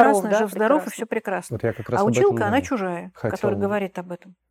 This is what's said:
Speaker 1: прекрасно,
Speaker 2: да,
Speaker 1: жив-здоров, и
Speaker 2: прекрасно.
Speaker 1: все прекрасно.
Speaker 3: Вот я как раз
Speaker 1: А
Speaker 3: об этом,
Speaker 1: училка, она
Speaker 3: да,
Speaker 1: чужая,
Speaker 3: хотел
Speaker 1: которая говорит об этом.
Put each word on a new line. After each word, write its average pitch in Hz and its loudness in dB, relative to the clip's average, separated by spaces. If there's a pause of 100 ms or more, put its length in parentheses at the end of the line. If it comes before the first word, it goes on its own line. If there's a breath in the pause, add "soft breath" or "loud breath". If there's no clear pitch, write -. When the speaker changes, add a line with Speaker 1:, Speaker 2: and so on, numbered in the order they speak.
(240)
Speaker 1:
прекрасно, 214 -4
Speaker 2:
да, 208 2
Speaker 1:
жив-здоров, 220 2
и - -10
Speaker 2:
прекрасно. 214 -8
Speaker 1:
все - -8
прекрасно. 190 -6
Speaker 3:
Вот 98 -4
я 113 0
как - -10
раз 123 0
Speaker 1:
А 196 4
Speaker 3:
об 220 2
этом, 240 2
Speaker 1:
училка, 381 2
она 226 2
Speaker 3:
да, 277 4
Speaker 1:
чужая, 185 -6
Speaker 3:
хотел - -4
Speaker 1:
которая 202 -2
говорит 202 -4
об 180 -12
этом. 180 -16 (160)